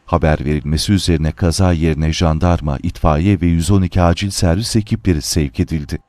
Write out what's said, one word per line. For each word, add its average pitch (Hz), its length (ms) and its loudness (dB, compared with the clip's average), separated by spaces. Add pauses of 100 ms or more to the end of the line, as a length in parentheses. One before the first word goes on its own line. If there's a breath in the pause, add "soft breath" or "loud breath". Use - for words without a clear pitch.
Haber 78 400 0
verilmesi 76 480 -2
üzerine 80 380 0
kaza 90 400 0
yerine 78 420 0
jandarma, 80 720 0
itfaiye 85 580 0
ve 87 40 2
yüz 85 260 2
on 98 100 4
iki 92 200 0
acil 85 280 2
servis 95 460 -2
ekipleri 101 460 0
sevk - 380 -2
edildi. 78 500 -4